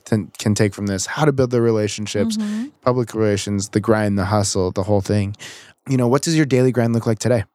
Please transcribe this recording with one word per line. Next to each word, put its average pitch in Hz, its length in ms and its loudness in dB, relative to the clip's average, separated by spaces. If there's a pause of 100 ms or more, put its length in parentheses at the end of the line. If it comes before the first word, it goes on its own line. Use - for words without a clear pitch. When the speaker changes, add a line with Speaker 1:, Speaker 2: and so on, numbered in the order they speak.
Speaker 1:
can, 101 320 -2
can 104 180 0
take 104 180 2
from 101 140 -6
this. 95 180 -2
How 151 200 -2
to 147 80 4
build 127 180 0
their 120 100 2
relationships, 107 760 0
Speaker 2:
Mm-hmm. 214 300 -4 (140)
Speaker 1:
public 123 320 -2
relations, 104 640 0
the 110 60 4
grind, 107 360 2
the 98 60 0
hustle, 95 480 0
the 98 120 -4
whole 101 180 2
thing. 104 340 -2 (540)
You 135 80 2
know, 123 100 2
what 135 140 4
does 165 160 0
your 151 80 4
daily 127 260 2
grind 117 220 0
look 113 120 0
like 113 140 0
today? 113 240 0 (120)